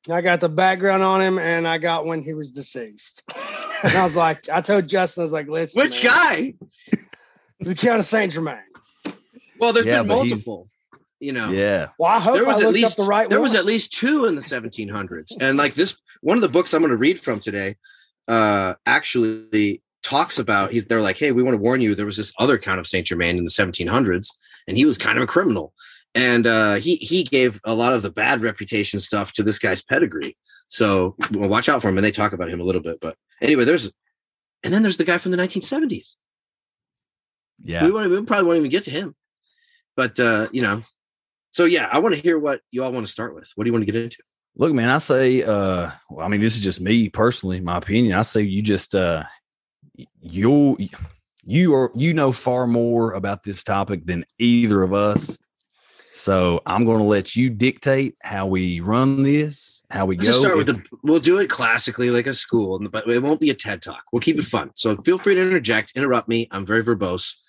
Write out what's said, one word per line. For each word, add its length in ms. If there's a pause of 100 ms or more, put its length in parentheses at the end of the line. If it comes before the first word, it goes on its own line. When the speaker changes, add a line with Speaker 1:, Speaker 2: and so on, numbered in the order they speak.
Speaker 1:
I 120
got 180
the 100
background 540
on 180
him, 160
and 300
I 100
got 280
when 180
he 100
was 180
deceased. 760
<laughs> 160 (400)
And 120
I 80
was 120
like, 340
I 100
told 280
Justin, 340
I 40
was 80
like, 140
"Listen, 320
Speaker 2:
Which 240
Speaker 1:
man, 80
Speaker 2:
guy? 420 (1040)
Speaker 1:
the 160
Count 240
of 60
Saint 260
Germain." 260 (1040)
Speaker 2:
Well, 120
there's 140
Speaker 3:
Yeah, 140
Speaker 2:
been 80
Speaker 3:
but 160
he's 80
Speaker 2:
multiple, 360 (520)
you 120
know. 200
Speaker 3:
Yeah. 380 (100)
Speaker 1:
Well, 100
I 100
hope 140
Speaker 2:
There 140
was 100
Speaker 1:
I 40
Speaker 2:
at 40
Speaker 1:
looked 80
Speaker 2:
least, 260
Speaker 1:
up 60
the 20
right 220
Speaker 2:
there 100
was 120
Speaker 1:
one. 80
Speaker 2:
at 60
least 280
two 320
in 80
the 80
seventeen 480
hundreds. 500
And, 200
like, 160
this, 200 (260)
one 180
of 20
the 80
books 240
I'm 80
gonna 160
read 220
from 200
today, 360 (520)
uh, 460 (140)
actually 960 (180)
talks 380
about, 320
he's, 160
they're 160
like, 160
"Hey, 120
we 120
wanna 140
warn 220
you, 140
there 140
was 100
this 220
other 180
Count 220
of 80
Saint 180
Germain 320
in 60
the 80
seventeen 340
hundreds, 500 (320)
and 80
he 100
was 120
kind 220
of 40
a 40
criminal." 440 (440)
And, 320
uh, 300
he, 180
he 280
gave 400
a 120
lot 180
of 80
the 80
bad 320
reputation 580
stuff 340
to 100
this 160
guy's 240
pedigree. 520 (340)
So, 460 (160)
well, 160
watch 220
out 140
for 60
him. 80
And 60
they 80
talk 220
about 160
him 100
a 40
little 180
bit. 180
But 160 (260)
anyway, 220
there's, 260 (760)
and 100
then 100
there's 140
the 80
guy 120
from 140
the 60
nineteen 240
seventies. 560 (1500)
Speaker 3:
Yeah. 220
Speaker 2:
We 60
won't, 200
we 120
probably 240
won't 100
even 120
get 140
to 80
him. 240 (800)
But, 240
uh, 320
you 100
know, 220 (680)
so, 120
yeah, 260
I 100
wanna 180
hear 200
what 220 (120)
you 120
all 80
wanna 160
start 260
with. 220
What 80
do 60
you 40
wanna 120
get 100
into? 220 (400)
Speaker 3:
Look, 160
man, 160
I 80
say, 460
uh, 480 (180)
well, 160
I 20
mean, 140
this 160
is 80
just 160
me 260
personally, 540
my 160
opinion. 360
I 100
say 180
you 200
just, 320
uh, 300 (760)
y-, 80 (160)
you, 560 (680)
you 300
are, 200
you 180
know 200
far 340
more 460
about 300
this 200
topic 420
than 200 (120)
either 460
of 100
us. 440 (760)
So 520
I'm 180
gonna 220
let 300
you 160
dictate 720
how 240
we 320
run 420
this, 680
how 160
we 80
Speaker 2:
Let's 100
just 120
Speaker 3:
go. 80
Speaker 2:
start 120
with 120
Speaker 3:
If 80
Speaker 2:
the, 260
we'll 160
do 180
it 100
classically 600
like 160
a 80
school, 460 (100)
but 180
it 140
won't 180
be 120
a 20
ted 300
Talk. 180 (100)
We'll 100
keep 180
it 60
fun. 280
So 240
feel 220
free 160
to 60
interject, 540
interrupt 320
me. 220
I'm 160
very 180
verbose. 500 (160)